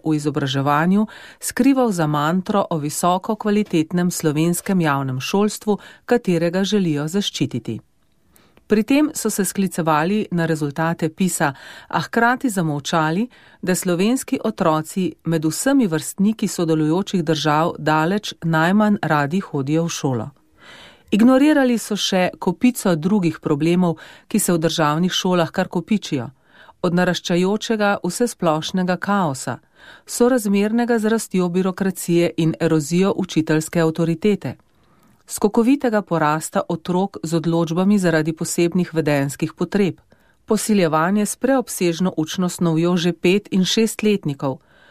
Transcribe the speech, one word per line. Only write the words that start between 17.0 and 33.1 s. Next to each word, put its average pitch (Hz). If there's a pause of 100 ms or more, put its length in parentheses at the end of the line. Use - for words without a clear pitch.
držav 156
daleč 156 (100)
najmanj 185
radi 151
hodijo 151
v 170
šolo. 131 (840)
Ignorirali 262
so -
še 185 (100)
kopico 196
drugih 180
problemov, 165 (300)
ki 220
se 185
v 165
državnih 160
šolah 180
kar 185
kopičijo. 170 (520)
Od 175
naraščajočega 190
vsesplošnega 180
kaosa, 156 (480)
sorazmernega 233
z 214
rastjo 190
birokracije 180
in 160
erozijo 165